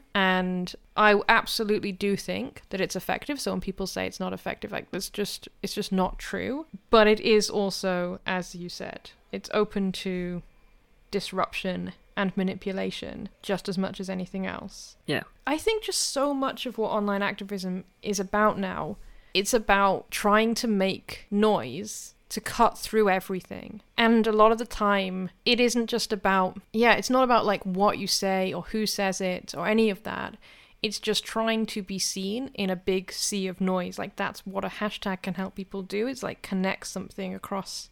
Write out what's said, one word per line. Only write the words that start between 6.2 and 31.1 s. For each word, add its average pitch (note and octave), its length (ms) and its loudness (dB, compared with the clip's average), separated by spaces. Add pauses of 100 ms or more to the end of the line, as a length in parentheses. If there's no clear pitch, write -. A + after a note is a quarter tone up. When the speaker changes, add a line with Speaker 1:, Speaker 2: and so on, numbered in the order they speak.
Speaker 1:
But A3 160 8
it G#3+ 140 6
is G#3 280 4
also, F#3 800 -2
as F#3 280 -4
you F3 140 -12
said, - 420 -14 (220)
it's G3 220 -10
open G#3 380 0 (120)
to F3+ 380 -4 (680)
disruption F#3 800 -4 (240)
and F#3+ 200 0
manipulation F#3+ 920 -4 (140)
just G3 260 -4
as F3+ 100 -4
much F#3+ 200 -4
as F#3+ 120 -8
anything F#3+ 360 -6
else. - 500 -12 (100)
Speaker 2:
Yeah. - 160 -2 (240)
Speaker 1:
I D4 120 0
think A4 240 0
just - 300 -2
so C#4+ 220 2
much C4+ 320 -4
of A#3 120 -8
what A3 120 0
online G3+ 320 0
activism G3 640 -4 (180)
is G3+ 180 -2
about G#3 380 2
now, F3+ 380 -4 (360)
it's G3+ 220 2
about G3 560 4
trying G#3+ 460 4
to B3 120 -2
make F#3+ 640 0
noise G3+ 840 0 (140)
to - 120 -8
cut - 380 2
through G#3+ 300 2
everything. F#3+ 720 -4 (160)
And A3+ 300 6
a A3 60 4
lot G#3+ 200 8
of A3+ 60 2
the A#3 80 -4
time, F#3+ 640 0 (140)
it A#3+ 140 6
isn't A#3 300 4
just - 240 -2
about, F#3+ 480 2 (120)
yeah, A3+ 200 6
it's - 180 2
not B3+ 140 6
about, A#3 220 6
like, G3+ 180 0
what F#3+ 340 2
you G3 80 -6
say F#3+ 460 0
or E3+ 100 -6
who G#3+ 240 -2
says F#3+ 340 -2
it F#3 360 -4
or E3+ 100 -4
any A3 240 6
of F#3 140 -6
that. - 320 -8 (460)
It's - 180 -4
just G#3+ 240 -2